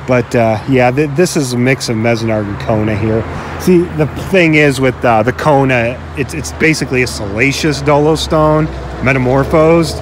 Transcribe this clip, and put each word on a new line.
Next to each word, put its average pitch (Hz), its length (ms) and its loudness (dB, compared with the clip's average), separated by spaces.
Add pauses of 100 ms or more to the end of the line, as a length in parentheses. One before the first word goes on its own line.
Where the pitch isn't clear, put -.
But, 123 300 0
uh, 113 340 2
yeah, 127 220 4
th-, 147 200 -2
this 170 260 0
is 135 160 -2
a 123 40 -2
mix 127 320 0
of 120 80 -2
Mesnard 110 480 -2
and 101 180 -8
Kona 107 360 0
here. 110 240 0 (380)
See, 180 220 4 (140)
the 151 120 0 (240)
thing 170 220 4
is 147 260 4
with, 131 240 0
uh, 113 180 4
the 120 100 0
Kona, 131 640 0 (220)
it's, 139 160 -6
it's 151 200 -8
basically 135 480 0
a 123 40 0
siliceous 131 760 -2
dolostone, 156 840 2 (400)
metamorphosed. 139 960 2